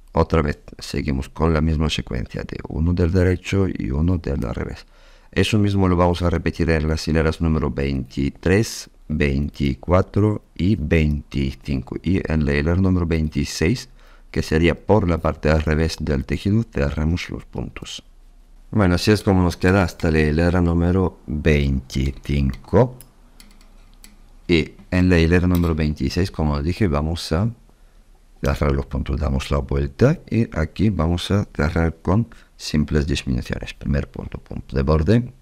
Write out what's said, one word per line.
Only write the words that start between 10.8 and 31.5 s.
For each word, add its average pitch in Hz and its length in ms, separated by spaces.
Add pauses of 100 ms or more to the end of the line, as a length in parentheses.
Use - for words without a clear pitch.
Y 90 280
en 78 160
la 71 80
hilera 76 220
número 92 300
veintiséis, 80 840 (400)
que - 120
sería 80 440
por 101 220
la 82 100
parte 78 320
al 78 120
revés 78 380
del 69 240
tejido, 101 380 (100)
cerramos 76 560
los - 160
puntos. - 580 (680)
Bueno, 95 240
así 95 180
es 104 100
como 95 200
nos 85 140
queda 95 260
hasta 85 280
la 78 100
hilera 82 400
número 85 640
veinticinco. 69 1700 (1500)
Y 80 240 (180)
en 90 200
la 87 80
hilera 85 280
número 87 280
veintiséis, 76 560
como 76 240
os 71 100
dije, 90 240
vamos 78 440
a 101 180 (920)
cerrar 69 300
los 67 140
puntos. 67 340
Damos 67 300
la 71 80
vuelta 71 600 (120)
y 113 180 (100)
aquí 85 320
vamos 85 400
a 101 240